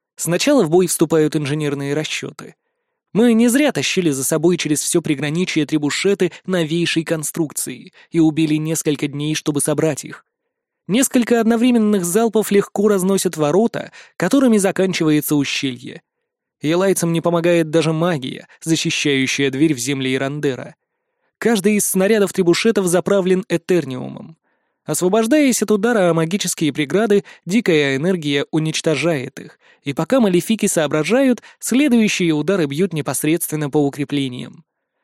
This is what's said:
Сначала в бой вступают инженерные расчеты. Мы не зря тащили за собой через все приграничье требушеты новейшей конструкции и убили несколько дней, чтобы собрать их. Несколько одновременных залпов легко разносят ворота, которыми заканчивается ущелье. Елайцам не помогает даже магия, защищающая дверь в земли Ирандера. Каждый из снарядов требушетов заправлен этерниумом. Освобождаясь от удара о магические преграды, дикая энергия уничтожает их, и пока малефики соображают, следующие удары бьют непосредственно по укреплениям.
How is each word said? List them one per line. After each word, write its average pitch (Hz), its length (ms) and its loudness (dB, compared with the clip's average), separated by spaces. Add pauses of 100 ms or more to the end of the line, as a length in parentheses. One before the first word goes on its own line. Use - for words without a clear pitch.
(160)
Сначала 202 480 2
в 151 80 0
бой 180 160 4
вступают 156 480 2
инженерные 143 580 -4
расчеты. - 640 -8 (580)
Мы 233 200 4
не 233 160 4
зря 277 220 2
тащили 165 380 -2
за 135 140 -4
собой 160 340 0
через 151 240 -2
все 170 220 -2
приграничье 151 640 -2
требушеты 160 640 -2 (160)
новейшей 165 560 -2
конструкции 151 920 -8 (160)
и 170 100 -2
убили 156 360 2
несколько 156 520 -2
дней, 147 280 -4
чтобы 147 260 -4
собрать 151 440 -2
их. - 200 -18 (640)
Несколько 240 520 2
одновременных 220 640 2
залпов 214 460 0
легко 202 380 0
разносят 185 500 0
ворота, 156 540 0 (260)
которыми 233 400 4
заканчивается 170 800 2
ущелье. 135 680 -4 (640)
Елайцам 175 500 0
не 165 80 0
помогает 170 480 2
даже 160 240 2
магия, 156 540 -4 (160)
защищающая 143 880 0
дверь 147 240 2
в - 20 -12
земли 131 380 -4
Ирандера. 135 580 -4 (640)
Каждый 214 400 2
из 196 100 -2
снарядов 196 460 2
требушетов 190 520 2
заправлен 185 640 2
этерниумом. 139 880 -4 (480)
Освобождаясь 226 800 2
от 202 80 0
удара 214 360 2
о 170 60 4
магические 165 580 -2
преграды, 196 520 0 (240)
дикая 160 480 2
энергия 147 560 -2
уничтожает 156 880 -2
их, - 180 -20 (240)
и 143 120 -8
пока 160 260 0
малефики 202 480 2
соображают, 170 760 0 (160)
следующие 226 760 2
удары 156 340 0
бьют 160 260 -2
непосредственно 151 800 -2
по 151 80 0
укреплениям. 139 840 -4 (380)